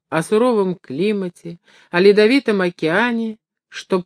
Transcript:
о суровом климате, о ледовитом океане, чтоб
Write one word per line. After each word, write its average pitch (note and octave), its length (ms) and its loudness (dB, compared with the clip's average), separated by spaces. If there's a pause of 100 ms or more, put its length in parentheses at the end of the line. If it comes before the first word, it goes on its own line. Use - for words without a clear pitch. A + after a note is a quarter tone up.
о D#3+ 140 -2
суровом G#3+ 520 0
климате, F3+ 840 -8 (320)
о F3 80 0
ледовитом G#3 640 4
океане, G#3+ 760 -2 (320)
чтоб - 360 -6